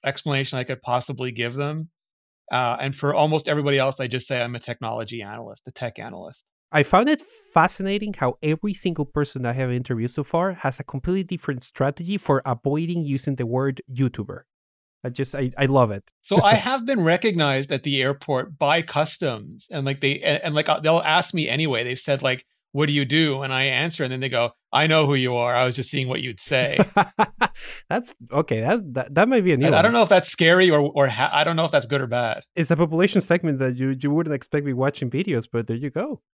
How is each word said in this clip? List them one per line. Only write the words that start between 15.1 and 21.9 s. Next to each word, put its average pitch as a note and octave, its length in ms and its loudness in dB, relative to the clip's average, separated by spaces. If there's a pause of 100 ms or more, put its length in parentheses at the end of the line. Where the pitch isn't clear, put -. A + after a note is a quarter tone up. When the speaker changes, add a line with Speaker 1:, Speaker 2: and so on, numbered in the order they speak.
Speaker 2:
I, C3 240 -2
I C#3 80 2
love B2+ 240 4
it. G2+ 300 -10
Speaker 1:
So G3 220 2
I G#3 120 8
Speaker 2:
<laughs> A3+ 140 0
Speaker 1:
have B3+ 180 -2
been B3+ 160 0
recognized D#3+ 680 2
at C3 100 -4
the C#3 180 0
airport C#3 560 -2
by D#3 260 2
customs, D3 840 -4
and, D3 160 -6
like, C#3 160 -4
they, C#3 200 0
and, D3+ 240 0
and, D#3+ 100 -2
like, D#3 140 0
uh, D#3 100 2
they'll D#3 200 4
ask D#3+ 360 0
me D3+ 140 0
anyway. C3 340 0
They've B2 160 -6